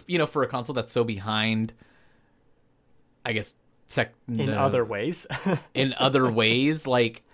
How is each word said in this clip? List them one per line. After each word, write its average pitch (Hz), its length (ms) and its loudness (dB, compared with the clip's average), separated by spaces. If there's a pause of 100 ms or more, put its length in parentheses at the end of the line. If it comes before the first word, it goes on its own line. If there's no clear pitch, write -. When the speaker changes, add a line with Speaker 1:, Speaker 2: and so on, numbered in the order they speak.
Speaker 1:
you 175 120 0
know, 160 80 2
for 139 180 0
a - 20 2
console 123 280 -6
that's 117 180 -4
so 120 100 4
behind, 110 680 -2 (1500)
I 120 80 -4
guess, 107 220 -6 (340)
tech-, - 260 -2 (140)
Speaker 2:
In 120 180 -2
Speaker 1:
no, 107 140 0
Speaker 2:
other 127 240 2
ways. 110 420 -4 (240)
<laughs> - 240 -4
Speaker 1:
in 131 240 0
other 131 320 4
ways, 123 560 2
like, 123 480 2